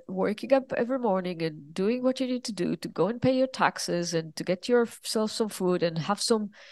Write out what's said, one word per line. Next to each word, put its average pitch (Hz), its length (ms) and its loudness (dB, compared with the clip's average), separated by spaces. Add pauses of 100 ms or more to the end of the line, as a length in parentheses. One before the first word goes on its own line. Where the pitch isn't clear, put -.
waking 190 440 0
up 269 220 2
every 247 260 0
morning 185 420 0
and 156 320 -6
doing 226 300 0
what 254 160 2
you 262 80 -2
need 247 160 -4
to - 80 -6
do 175 240 -2
to 170 140 -8
go 170 180 0
and 240 140 -4
pay 262 160 4
your 262 100 4
taxes 175 640 0
and 160 220 -2
to - 80 -6
get 180 240 -2
yourself 233 640 0
some 220 180 -2
food 180 320 2
and 170 160 0
have 190 240 0
some 214 280 2 (220)